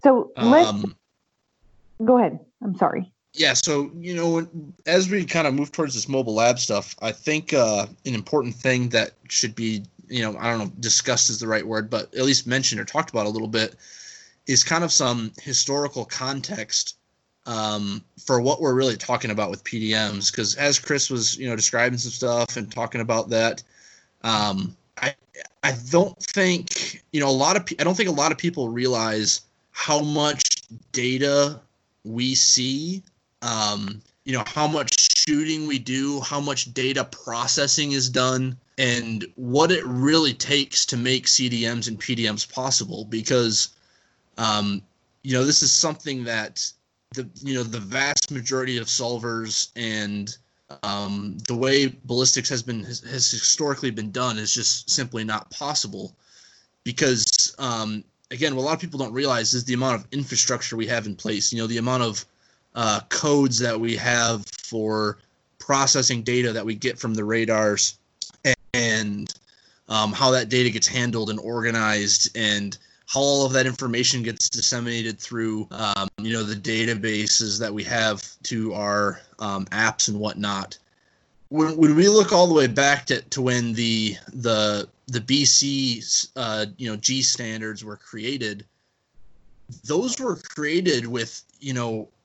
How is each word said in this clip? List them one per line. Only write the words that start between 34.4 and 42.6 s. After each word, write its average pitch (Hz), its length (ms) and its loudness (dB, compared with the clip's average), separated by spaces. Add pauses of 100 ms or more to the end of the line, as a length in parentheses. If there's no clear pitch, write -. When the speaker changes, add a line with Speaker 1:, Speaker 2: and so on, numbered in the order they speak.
Speaker 2:
how 151 220 0
much - 500 2
shooting 156 480 0
we 143 140 -2
do, 135 400 -4
how 143 220 -4
much 135 320 -4
data 131 320 0
processing 135 880 0
is 127 160 0
done, 127 480 0 (200)
and 117 480 0 (100)
what 131 360 4
it 156 140 0
really 135 480 4
takes - 540 0
to 131 100 -2
make 127 300 0
C 127 220 4
D 117 120 -2
Ms 117 260 -2
and 113 100 -6
P - 180 -4
D 113 140 0
Ms 101 160 -4
possible. 113 600 -4